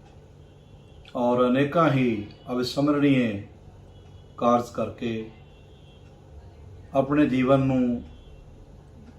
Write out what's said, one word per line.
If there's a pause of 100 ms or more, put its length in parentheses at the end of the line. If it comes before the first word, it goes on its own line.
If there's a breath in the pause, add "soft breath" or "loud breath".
(1160)
ਔਰ
ਅਨੇਕਾਂ
ਹੀ (240)
ਅਵਿਸਮਰਣੀਏ (920)
ਕਾਰਜ
ਕਰਕੇ (1600)
ਆਪਣੇ
ਜੀਵਨ
ਨੂੰ (1160)